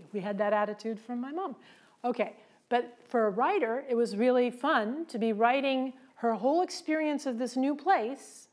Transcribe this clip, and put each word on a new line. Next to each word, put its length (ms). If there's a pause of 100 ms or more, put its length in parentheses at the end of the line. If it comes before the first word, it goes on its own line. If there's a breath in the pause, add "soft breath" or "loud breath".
(120)
We 80
had 180
that 140
attitude 460
from 220
my 100
mom. 240 (500 loud breath)
Okay, 300 (340 loud breath)
but 380
for 220
a 20
writer, 580
it 60
was 220
really 340
fun 560
to 120
be 140
writing 600 (240 loud breath)
her 180
whole 280
experience 640
of 120
this 180
new 180
place, 800